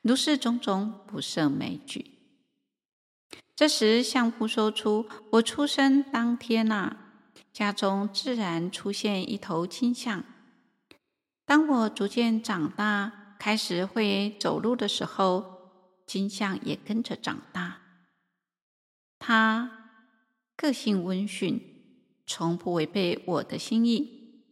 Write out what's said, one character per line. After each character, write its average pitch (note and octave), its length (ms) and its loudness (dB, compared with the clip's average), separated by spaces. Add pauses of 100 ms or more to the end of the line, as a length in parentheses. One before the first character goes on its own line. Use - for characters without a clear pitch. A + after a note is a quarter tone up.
如 A#3 120 4
是 C#4 240 2
种 A#3+ 220 0
种 G#3 480 -2
不 - 140 -8
胜 D3+ 280 0
枚 - 360 -4
举。 - 320 -12 (1400)
这 D4+ 120 4
时 A#3 340 4
相 B3 300 2
父 A3 160 -2
说 A3 240 2
出 G#3+ 360 0 (260)
：“我 A3+ 80 8
出 C#4+ 260 0
生 C#4 340 6
当 A#3+ 360 0
天 A3+ 340 2
啊， - 540 -6 (260)
家 G3+ 220 -2
中 G3 400 0
自 B3+ 200 -2
然 F3 380 -2
出 - 180 -6
现 G3+ 400 -2
一 G3+ 80 -4
头 E3+ 300 -4
金 A#3+ 260 0
象。 G#3+ 300 -6 (1200)
当 D4+ 240 6
我 A#3 220 2
逐 G#3+ 180 -4
渐 A3+ 340 0
长 F3+ 300 -2
大， G#3 680 -4
开 G#3+ 200 0
始 F3+ 280 -2
会 G3+ 540 0
走 D#3+ 220 0
路 A#3+ 160 0
的 G#3 100 -2
时 - 160 -4
候， - 880 -2 (140)
金 G3 240 -2
象 G3 340 -4
也 D3+ 120 -4
跟 A3+ 280 -4
着 - 140 -8
长 - 240 -8 (100)
大。 F3+ 300 -8 (1400)
他 A3 720 0 (680)
个 D4+ 160 0
性 G3+ 320 0
温 F#3 240 -2
驯， - 340 -4 (640)
从 E3+ 320 -2
不 F3+ 140 -4
违 D#3+ 140 2
背 F3 400 -2
我 E3 180 0
的 - 140 -8
心 A3+ 260 0
意。 - 680 -2